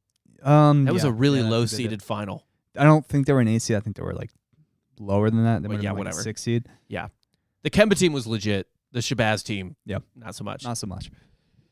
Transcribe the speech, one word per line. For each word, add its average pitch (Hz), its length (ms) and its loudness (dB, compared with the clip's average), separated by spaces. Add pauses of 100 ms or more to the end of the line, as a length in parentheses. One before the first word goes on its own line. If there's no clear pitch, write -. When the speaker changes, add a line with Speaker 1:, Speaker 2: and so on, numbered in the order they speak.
(420)
Speaker 1:
Um, 147 440 6
Speaker 2:
That 139 80 2
was 180 100 0
Speaker 1:
yeah. 143 60 2
Speaker 2:
a 117 40 0
really 131 260 2
Speaker 1:
Yeah, 117 60 2
I 110 40 2
Speaker 2:
low 113 160 2
Speaker 1:
think 110 60 -2
they 110 60 -6
did. 127 140 -4
Speaker 2:
seeded 104 120 -8
final. 104 420 -8 (320)
Speaker 1:
I 139 60 0
don't 156 240 6
think 139 200 -2
they 143 60 4
were 139 60 4
an 117 80 4
eight 110 140 2
seed. 113 160 -2
I - 20 -2
think 98 160 -8
they - 80 -12
were, 87 100 -6
like, 95 180 -10 (680)
lower 104 300 0
than 113 140 2
that. 113 180 2
They 101 60 -8
Speaker 2:
Well, 107 100 -6
Speaker 1:
might - 0 -
have 104 60 -6
Speaker 2:
yeah, 101 80 -2
Speaker 1:
been, 98 60 -6
like, 98 100 -6
Speaker 2:
whatever. 92 120 -8
Speaker 1:
a 104 40 -6
six 110 180 -10
seed. 120 240 -2 (220)
Speaker 2:
Yeah. 104 200 -10 (540)
The 151 80 -4
Kemba 202 280 4
team 175 160 2
was 127 140 -6
legit. 104 400 -4 (240)
The 123 80 -8
Shabazz 110 440 -2
team, 95 320 -8 (100)
Speaker 1:
Yep. 101 180 -8 (120)
Speaker 2:
not 113 200 -18
so - 80 -14
much. 101 200 -12
Speaker 1:
Not 120 140 -8
so - 100 -10
much. 90 220 -12 (640)